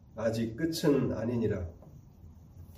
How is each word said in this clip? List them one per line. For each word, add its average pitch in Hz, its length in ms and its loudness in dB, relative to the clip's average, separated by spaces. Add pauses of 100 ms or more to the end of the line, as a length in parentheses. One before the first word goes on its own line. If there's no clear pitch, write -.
(140)
아직 113 400 0
끝은 156 580 4
아니니라." 110 560 0 (1080)